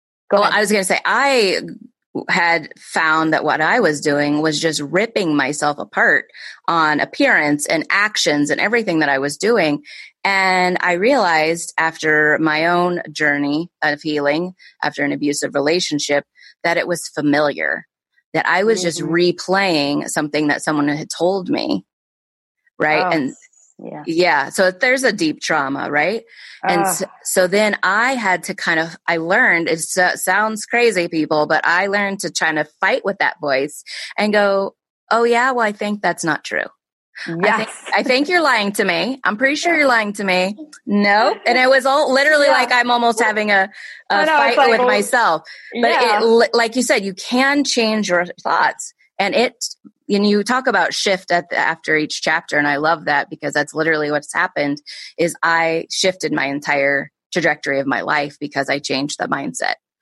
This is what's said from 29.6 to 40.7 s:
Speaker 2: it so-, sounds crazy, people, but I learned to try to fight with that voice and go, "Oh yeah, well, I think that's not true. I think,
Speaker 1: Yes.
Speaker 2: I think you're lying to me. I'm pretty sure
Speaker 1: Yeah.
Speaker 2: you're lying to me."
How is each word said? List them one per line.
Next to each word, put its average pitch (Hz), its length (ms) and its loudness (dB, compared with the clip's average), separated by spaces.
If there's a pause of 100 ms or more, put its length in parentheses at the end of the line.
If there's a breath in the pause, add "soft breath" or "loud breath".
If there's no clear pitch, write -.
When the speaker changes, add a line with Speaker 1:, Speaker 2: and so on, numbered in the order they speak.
Speaker 2:
it 165 120 -2
so-, 180 340 0
sounds 214 500 -2
crazy, 214 440 0
people, 156 380 0
but 156 200 0
I 180 220 2
learned 196 320 -2
to 170 100 -6
try 160 240 -2
to 151 100 -2 (160)
fight 208 240 0
with 190 140 -4
that - 220 -2
voice 143 440 -2 (320 loud breath)
and 208 160 0
go, 196 420 2 (360)
"Oh 226 140 4
yeah, 240 260 2
well, 240 160 0
I 208 60 -2
think 208 300 -6
that's 170 220 -2
not 156 200 -2
true. - 200 -4 (600 loud breath)
I 170 60 -8
think, 165 120 -4
Speaker 1:
Yes. 214 500 -2
Speaker 2:
I 202 80 2
think 262 260 0
you're 359 140 2
lying 220 300 2
to 208 120 -2
me. 185 400 -2
I'm 202 120 0
pretty 254 200 0
sure 339 160 0
Speaker 1:
Yeah. 311 80 2
Speaker 2:
you're 285 80 4
lying 220 260 2
to 208 100 -6
me." 190 320 0 (300)